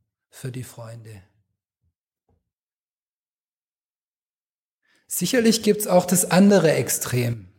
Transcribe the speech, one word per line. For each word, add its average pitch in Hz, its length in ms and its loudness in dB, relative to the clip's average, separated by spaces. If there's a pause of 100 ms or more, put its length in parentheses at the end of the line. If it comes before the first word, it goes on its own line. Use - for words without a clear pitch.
(300)
für - 220 -14
die 123 120 -14
Freunde. 113 600 -20 (3750)
Sicherlich 226 560 0
gibt's 208 240 0
auch 180 180 2
das - 240 0
andere 185 440 4
Extrem, 120 760 -4 (120)